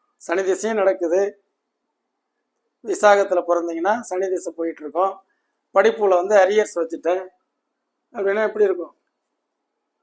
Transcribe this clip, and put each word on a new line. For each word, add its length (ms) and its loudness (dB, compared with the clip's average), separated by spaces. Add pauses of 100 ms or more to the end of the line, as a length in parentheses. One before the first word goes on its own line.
(160)
சனி 260 -4
திசையும் 360 -2
நடக்குது. 420 0 (1600)
விசாகத்துல 640 2
பிறந்தீங்கன்னா 520 -2
சனி 280 -4
திசை 280 -6
போயிட்டு 260 -8
இருக்கோம். 320 -2 (600)
படிப்புல 460 4
வந்து 160 0
அரியர்ஸ் 440 2
வச்சுட்டேன் 420 -4 (920)
அப்படின்னா 280 -2
எப்படி 220 0
இருக்கும்? 300 -4 (1080)